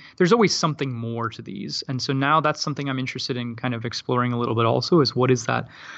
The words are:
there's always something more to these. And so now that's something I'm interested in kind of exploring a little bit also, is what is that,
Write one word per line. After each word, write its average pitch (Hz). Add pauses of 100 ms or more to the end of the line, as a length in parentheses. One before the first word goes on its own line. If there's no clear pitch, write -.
(180)
there's 180
always 226
something 139
more 117
to 113
these. 110
And 127
so 139
now 143
that's 151
something 143
I'm 131
interested 131
in 120
kind 123
of 113
exploring 123
a 120
little 120
bit 117
also, 127
is 120
what 127
is 123
that, 120 (300)